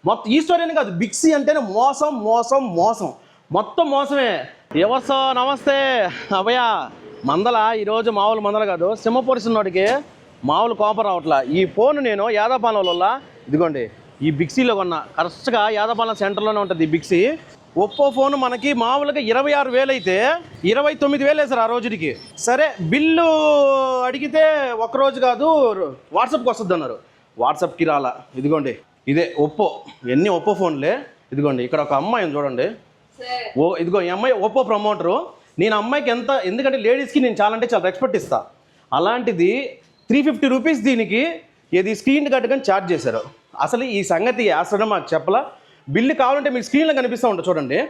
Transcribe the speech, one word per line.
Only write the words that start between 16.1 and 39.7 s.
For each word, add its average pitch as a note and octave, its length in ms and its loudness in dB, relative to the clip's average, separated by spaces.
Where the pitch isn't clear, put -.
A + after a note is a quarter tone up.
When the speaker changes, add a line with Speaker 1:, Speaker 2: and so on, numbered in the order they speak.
Speaker 1:
సెంటర్లోనే G#3 440 -2
ఉంటుంది E3 220 2
ఈ D3+ 60 0
బిగ్ D#3+ 160 -4
సి. F3 100 4
ఒప్పో C#4 200 0
ఫోన్ C#4 140 2
మనకి B3 240 -2
మామూలుగా C#4+ 360 0
ఇరవై C#4 260 2
ఆరు C4 180 0
వేలు C4+ 200 2
అయితే F#3 200 0
ఇరవై D4 320 2
తొమ్మిది C#4 240 2
వేలు D4+ 160 2
వేశారు B3 240 0
ఆ - 80 -2
రోజుకి. G3+ 380 -4
సరే, C4 200 2
బిల్లు D#4+ 340 4
అడిగితే C#4+ 380 2
ఒక A3+ 180 -6
రోజు C4+ 140 0
కాదు, B3 180 0
WhatsApp-కి A#3+ 360 0
వస్తుంది F3+ 260 -2
అన్నారు. B2 180 -6
WhatsApp-కి E3 460 0
రాలా. C#3 220 0
ఇదిగోండి, C#3+ 340 0
ఇదే D#3+ 140 2
ఒప్పో. E3+ 220 -2
ఎన్ని F#3 220 2
ఒప్పో F#3 240 0
ఫోన్లే. D#3+ 340 0
ఇదిగోండి, C#3 340 0
ఇక్కడ D3+ 200 -2
ఒక C#3+ 140 -4
అమ్మాయి G#3+ 260 -2
ఉంది D3 120 -4
చూడండి. C3+ 280 -2
Speaker 2:
సార్. B3 260 -8
Speaker 1:
ఓ, D#3 40 4
ఇదిగో F3 240 0
ఈ - 80 -4
అమ్మాయి A#3+ 200 0
ఒప్పో B3 240 0
ప్రమోటరు. G#3 440 0
నేను G#3+ 200 2
అమ్మాయికి B3+ 340 -2
ఎంత, B3 160 -4
ఎందుకంటే C4 360 -2
లేడీస్‌కి C4+ 400 2
నేను A3 160 0
చాలా G#3 160 2
అంటే A#3+ 140 -2
చాలా F#3 160 0
రెస్పెక్ట్ B3+ 320 -2
ఇస్తా. A#2 200 0
అలాంటిది G3+ 540 2